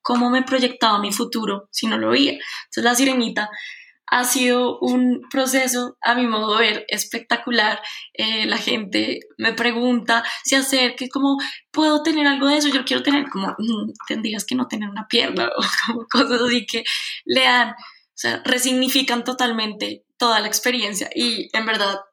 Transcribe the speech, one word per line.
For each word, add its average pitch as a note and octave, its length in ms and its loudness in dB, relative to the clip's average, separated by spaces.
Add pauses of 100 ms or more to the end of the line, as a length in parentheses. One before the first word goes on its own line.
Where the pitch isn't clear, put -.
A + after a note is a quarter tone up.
cómo A#3+ 280 2
me C4 120 4
proyectaba B3 560 2
mi G#3 140 -2
futuro G#3 600 -4
si - 140 -4
no A3 120 0
lo A3 120 0
veía? C#4 220 4
Entonces - 520 -6
La A#3+ 100 6
Sirenita A#3 560 0 (580)
ha B3 160 2
sido B3 540 2
un B3 520 2
proceso, B3+ 680 0
a A#3 140 2
mi B3 120 2
modo G#3+ 300 0
de A3+ 100 6
ver, G#3 220 0
espectacular. A3 920 -2 (340)
Eh, A3 320 -2
la G#3+ 100 0
gente - 640 -2 (160)
me A3+ 160 0
pregunta, A#3 720 2 (200)
se C4+ 120 2
acerca, C4 480 0
es B3+ 60 -10
como, C#4 280 0 (340)
"¿Puedo D4+ 300 4
tener D#4 240 2
algo C#4 220 2
de D4 100 4
eso? D4 100 2
Yo C4 160 2
quiero B3+ 180 -2
tener", C#4+ 260 2
como, F#3+ 200 -4 (100)
"Mm, A3 340 -4 (140)
tendrías A3 380 -4
que - 100 -4
no B3+ 140 0
tener G#3 200 -6
una G3+ 200 -10
pierna", - 480 0
<laughs> - 0 -
o - 60 -2 (240)
como A#3 220 -4
cosas A#3 340 2
así A#3+ 240 0
que A#3 180 -4 (400)
le B3 180 2
dan, B3 280 4
o - 480 -18
sea, - 260 -2
resignifican B3+ 800 0
totalmente A3 800 -4 (140)
toda A3+ 220 2
la G#3 60 -2
experiencia. G#3+ 680 -2
Y A3+ 380 -2
en A3 140 -2
verdad G3+ 340 -2 (120)